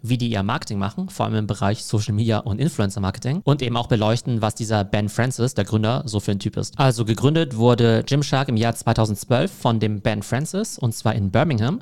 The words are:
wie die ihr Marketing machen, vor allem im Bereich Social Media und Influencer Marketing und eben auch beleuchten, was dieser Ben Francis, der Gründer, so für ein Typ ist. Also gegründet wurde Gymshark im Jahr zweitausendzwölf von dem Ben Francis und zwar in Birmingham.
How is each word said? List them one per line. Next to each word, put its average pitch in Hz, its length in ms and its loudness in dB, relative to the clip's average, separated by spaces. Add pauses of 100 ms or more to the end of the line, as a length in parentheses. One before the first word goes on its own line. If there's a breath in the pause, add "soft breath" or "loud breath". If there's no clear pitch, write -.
wie 120 160 -2
die 120 100 -2
ihr 101 140 -2
Marketing 110 340 -4
machen, 98 320 -4
vor - 160 -2
allem 110 100 -2
im 107 120 0
Bereich 104 380 -2
Social 107 280 0
Media 110 240 2
und 107 220 -2
Influencer 107 400 0
Marketing 120 460 -2
und 139 180 2
eben 120 140 -2
auch 120 100 -2
beleuchten, 113 560 2
was 107 100 0
dieser 107 300 0
Ben 104 260 -2
Francis, 123 460 -2
der 101 100 0
Gründer, 110 400 0
so 107 140 -2
für 104 120 -2
ein 98 80 0
Typ - 160 -4
ist. - 220 -6
Also 120 260 4
gegründet 131 520 2
wurde 117 500 4
Gymshark 139 440 0
im 113 80 0
Jahr 117 180 2
zweitausendzwölf 120 760 0
von 117 300 0
dem 107 220 -2
Ben 107 200 -2
Francis 135 560 -4
und 117 160 -2
zwar - 220 -2
in 101 160 0
Birmingham. 131 500 2